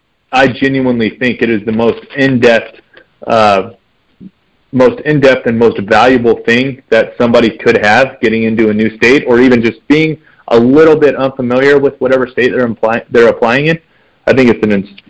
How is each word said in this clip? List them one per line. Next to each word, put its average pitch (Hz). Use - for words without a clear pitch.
I 131
genuinely 127
think 120
it 117
is 110
the 113
most 113
in-depth, 123
uh, 107
most 127
in-depth 135
and 117
most 110
valuable 117
thing 127
that 113
somebody 117
could 110
have 123
getting 113
into 110
a 107
new 110
state, 127
or 120
even 123
just 113
being 156
a 117
little 147
bit 143
unfamiliar 131
with 139
whatever 127
state -
they're 127
imply-, 113
they're 117
applying 120
in. 160
I 117
think 127
it's 107
an 107
ins-, 98